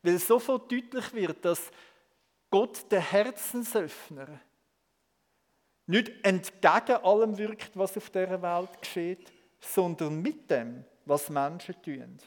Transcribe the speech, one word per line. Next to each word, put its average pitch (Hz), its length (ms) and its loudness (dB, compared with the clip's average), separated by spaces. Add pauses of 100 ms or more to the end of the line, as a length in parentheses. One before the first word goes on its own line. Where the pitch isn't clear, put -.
Weil 175 180 4
sofort 240 520 2
deutlich 247 420 -6
wird, 185 300 -4
dass 170 260 0 (800)
Gott 208 400 0
der 190 120 4
Herzensöffner 190 1400 -2 (1500)
nicht 214 260 2 (120)
entgegen 190 800 4
allem 208 340 4
wirkt, 214 400 -8
was 190 200 -2
auf - 120 -12
dieser 185 320 -2
Welt 175 400 -4
geschieht, 180 520 -8 (260)
sondern 160 640 -2
mit 302 280 -6
dem, 120 360 -2 (180)
was 147 260 0
Menschen 151 520 -4
tun. 127 460 -12